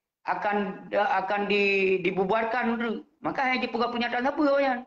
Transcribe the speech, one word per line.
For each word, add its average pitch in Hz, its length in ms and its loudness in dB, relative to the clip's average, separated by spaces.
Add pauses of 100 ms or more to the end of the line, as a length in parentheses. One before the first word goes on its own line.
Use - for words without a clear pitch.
(260)
akan, 190 640 -2
eh, 202 200 2 (120)
akan 202 240 -2
di-, 196 560 2
dibubarkan 220 720 0
dulu. 226 320 -4 (160)
Maka 156 240 -2
hanya 254 160 0
dipegang 240 320 -2
pernyataan 240 400 0
apa, 294 80 0
kawan? 277 460 4